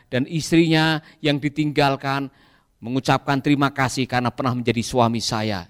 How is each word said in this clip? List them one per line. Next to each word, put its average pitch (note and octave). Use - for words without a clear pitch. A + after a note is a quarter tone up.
dan C3
istrinya D#3+
yang C#3+
ditinggalkan, C#3
mengucapkan C3+
terima C#3
kasih C3
karena B2
pernah B2+
menjadi A#2
suami A#2
saya G#2+